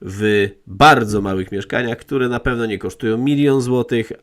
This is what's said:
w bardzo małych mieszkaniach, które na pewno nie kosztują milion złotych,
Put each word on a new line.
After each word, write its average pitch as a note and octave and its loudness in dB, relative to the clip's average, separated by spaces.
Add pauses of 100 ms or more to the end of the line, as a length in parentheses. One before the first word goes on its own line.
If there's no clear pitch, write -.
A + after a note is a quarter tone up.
w G2+ 0 (180)
bardzo G#2+ 4
małych F#2+ -4
mieszkaniach, A2+ -4
które B2+ -4
na A#2+ -4
pewno A#2 -2
nie G#2 -4
kosztują A2 -4
milion C#3 2
złotych, A#2+ -2 (100)